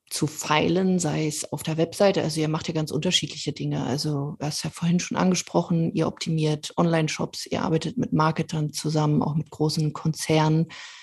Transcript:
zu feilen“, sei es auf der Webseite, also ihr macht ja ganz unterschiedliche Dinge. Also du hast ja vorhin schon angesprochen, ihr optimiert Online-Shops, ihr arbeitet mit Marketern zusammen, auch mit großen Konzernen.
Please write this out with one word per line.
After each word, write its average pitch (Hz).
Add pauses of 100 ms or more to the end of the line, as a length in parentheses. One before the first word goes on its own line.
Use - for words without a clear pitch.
zu -
feilen“, 170
sei 156
es -
auf 143
der 160
Webseite, 170
also 156
ihr 151
macht 156
ja 165
ganz 156
unterschiedliche 151
Dinge. 147
Also 147
du 139
hast 151
ja -
vorhin 170
schon -
angesprochen, 175
ihr 160
optimiert 156
Online-Shops, 165
ihr -
arbeitet 160
mit -
Marketern 156
zusammen, 151
auch 151
mit 156
großen 151
Konzernen. 156 (340)